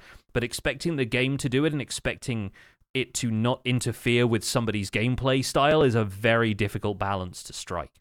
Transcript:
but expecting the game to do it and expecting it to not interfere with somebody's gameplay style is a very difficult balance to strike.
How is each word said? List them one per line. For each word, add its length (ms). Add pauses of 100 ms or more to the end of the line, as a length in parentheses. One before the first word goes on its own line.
(320)
but 120
expecting 500
the 100
game 340
to 100
do 160
it 80
and 100
expecting 720 (420)
it 200
to 180
not 320
interfere 640
with 160
somebody's 480
gameplay 520
style 380
is 140
a 80
very 500
difficult 460
balance 420
to 100
strike. 380 (100)